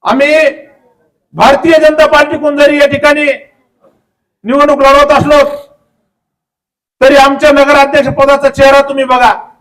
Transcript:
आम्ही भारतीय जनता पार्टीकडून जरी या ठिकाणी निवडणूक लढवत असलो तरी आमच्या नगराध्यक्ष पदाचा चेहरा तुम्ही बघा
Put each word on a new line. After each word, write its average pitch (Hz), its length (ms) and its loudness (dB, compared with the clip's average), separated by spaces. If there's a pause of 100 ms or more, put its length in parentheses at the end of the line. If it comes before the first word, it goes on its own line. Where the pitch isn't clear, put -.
आम्ही 294 480 -2 (800)
भारतीय 277 400 0
जनता 311 340 2
पार्टीकडून 294 500 -2
जरी 294 240 0
या 285 60 2
ठिकाणी 294 380 -2 (1200)
निवडणूक 285 340 0
लढवत 277 340 2
असलो 285 540 0 (1300)
तरी 269 160 2
आमच्या 277 360 2
नगराध्यक्ष 277 560 0
पदाचा 277 400 0
चेहरा 269 400 2
तुम्ही 277 160 -6
बघा 247 440 -2 (120)